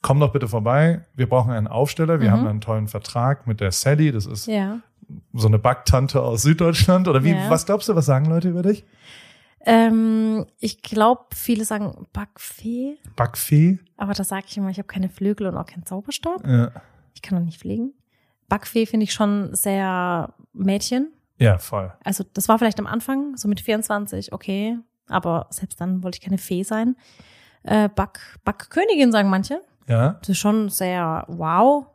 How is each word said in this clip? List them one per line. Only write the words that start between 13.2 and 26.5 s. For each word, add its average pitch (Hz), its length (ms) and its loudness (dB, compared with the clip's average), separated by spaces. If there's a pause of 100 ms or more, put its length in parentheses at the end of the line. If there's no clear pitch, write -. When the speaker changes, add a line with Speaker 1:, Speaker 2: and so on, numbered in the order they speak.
Speaker 2:
Aber 202 160 -6
da 196 100 -4
sag 196 240 -6
ich - 100 -14
immer, 190 140 -4
ich 185 80 -8
hab 196 80 -10
keine 190 220 -6
Flügel 196 400 -2
und 175 80 -6
auch - 100 -8
keinen - 200 -16
Zauberstab. 285 600 -8
Speaker 1:
Ja. 123 240 4 (440)
Speaker 2:
Ich - 80 -20
kann 185 160 -4
auch 170 40 -2
nicht 165 160 -6
fliegen. 233 340 -6 (560)
Backfee 214 380 -2
finde 220 180 0
ich - 80 -6
schon 202 420 -2
sehr 185 800 -4 (180)
Mädchen. 208 600 -2 (260)
Speaker 1:
Ja, 101 200 4
voll. 95 340 -8 (120)
Speaker 2:
Also 190 200 -6 (100)
das 196 140 -4
war 220 100 4
vielleicht 220 200 0
am 202 80 -6
Anfang, 269 500 -6
so 208 120 -4
mit 202 120 -2
vierundzwanzig, 208 720 -4
okay. 202 460 -6 (300)
Aber 170 420 -2
selbst - 300 -12
dann 185 220 -2
wollte 180 160 -8
ich - 60 -18
keine 190 140 -2
Fee 185 240 -6